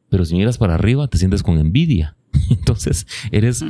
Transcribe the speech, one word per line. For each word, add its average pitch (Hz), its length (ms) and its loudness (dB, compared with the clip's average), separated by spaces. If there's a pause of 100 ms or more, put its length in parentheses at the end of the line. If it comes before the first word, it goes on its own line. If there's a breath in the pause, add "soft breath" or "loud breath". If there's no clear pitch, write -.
pero 92 160 2
si 82 100 -2
miras 110 220 0
para 92 160 2
arriba 120 340 0
te - 100 -2
sientes 95 260 0
con 82 160 2
envidia. 87 580 0 (160)
<laughs> - 160 2
Entonces, - 560 -2 (260 loud breath)
eres, 120 380 0